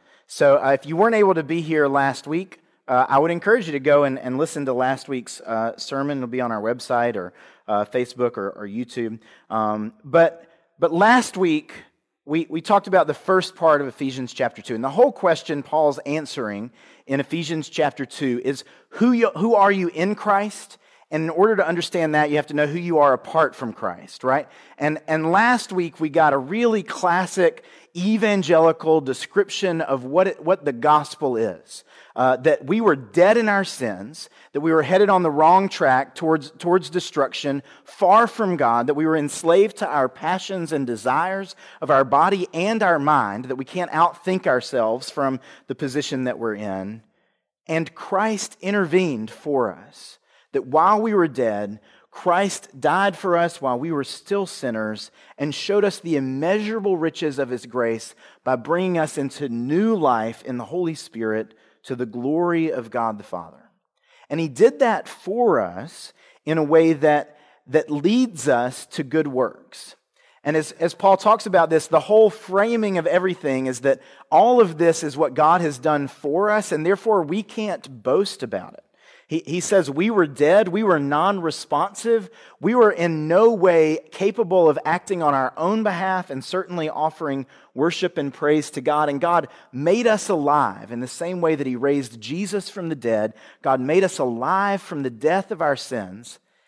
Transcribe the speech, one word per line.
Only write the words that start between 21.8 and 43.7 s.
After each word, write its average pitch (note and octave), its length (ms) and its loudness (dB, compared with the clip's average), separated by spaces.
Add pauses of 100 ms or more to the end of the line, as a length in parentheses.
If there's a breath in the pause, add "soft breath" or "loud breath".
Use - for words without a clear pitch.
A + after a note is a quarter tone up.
that, D3+ 140 2
you D3 60 0
have C#3+ 120 -2
to D3 60 -10
know D3 120 2
who D3+ 120 -6
you E3+ 200 0
are C#3+ 140 6
apart D3+ 420 0
from A#2 200 -8
Christ, - 500 -10
right? C3 240 0 (280 loud breath)
And, D3+ 300 -2
and D#3+ 240 -2
last A3+ 400 2
week, F3 300 -6
we D#3 80 -2
got D3+ 240 2
a C3+ 60 0
really G#3+ 440 0
classic F3 840 0 (300 loud breath)
evangelical E3+ 1080 2
description E3 800 -4
of C3 220 -4
what E3+ 220 2
it, E3+ 160 -6
what E3 220 -2
the C#3+ 80 -2
gospel C#3+ 640 0
is. G#2 480 -6 (300 loud breath)
Uh, B2+ 220 2
that C3+ 300 0
we G#3+ 160 -2
were F3 140 4
dead F3 420 4
in A3 100 0
our G3 160 0
sins, A2+ 640 -10 (240 soft breath)
that C#3+ 80 -4
we D#3+ 100 0
were D#3+ 120 4
headed F#3+ 260 4
on F#3 140 4
the D#3+ 80 0
wrong E3+ 360 6
track C3+ 480 0
towards, D#3+ 440 -2
towards F3 320 0
destruction, C#3+ 720 -4 (220 loud breath)
far G#3 420 6
from F#3+ 320 -2
God, A#2+ 280 2
that C#3+ 80 2
we D#3 120 0
were D#3+ 100 2
enslaved E3+ 600 2
to F#3+ 100 -4
our C3+ 220 0
passions F3 600 -6
and C#3 140 -2
desires D3+ 720 -2 (240 loud breath)
of D3 100 -6
our C#3 140 6
body F3 480 2
and G#3+ 300 -2
our F3 160 2
mind, B2+ 480 0
that B2+ 100 -6
we C3 80 -10
can't F3+ 280 -6